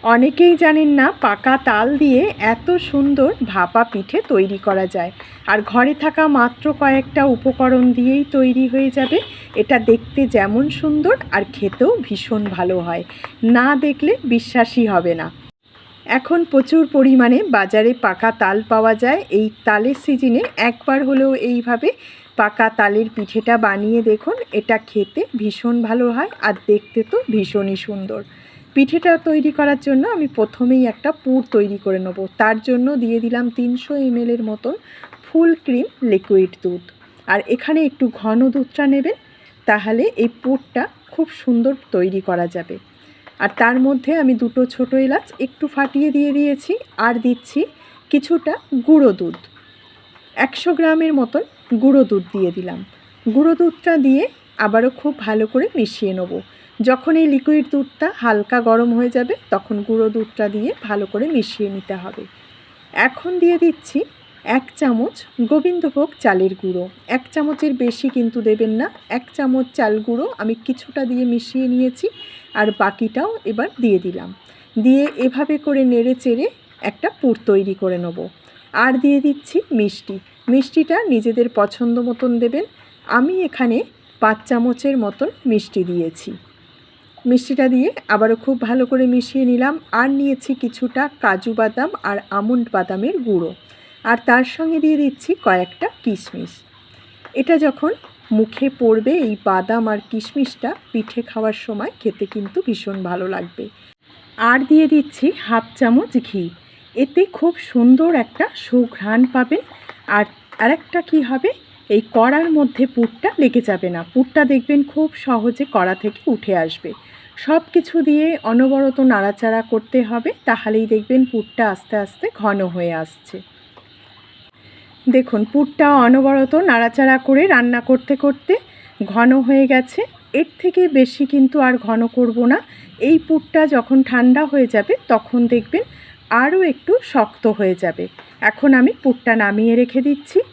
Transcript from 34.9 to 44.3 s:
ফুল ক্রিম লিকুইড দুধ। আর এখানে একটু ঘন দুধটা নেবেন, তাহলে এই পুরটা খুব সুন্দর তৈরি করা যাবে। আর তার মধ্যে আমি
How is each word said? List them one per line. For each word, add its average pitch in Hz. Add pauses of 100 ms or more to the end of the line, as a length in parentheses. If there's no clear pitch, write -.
ফুল 330 (120)
ক্রিম 254 (240)
লিকুইড 190
দুধ। 180 (440)
আর 202 (140)
এখানে 302
একটু 254 (140)
ঘন 220 (120)
দুধটা 277
নেবেন, 277 (500)
তাহলে 220 (120)
এই 233 (100)
পুরটা 262 (280)
খুব 320 (160)
সুন্দর 240 (200)
তৈরি 190
করা 175
যাবে। 170 (640)
আর 196
তার 240
মধ্যে 269 (100)
আমি 262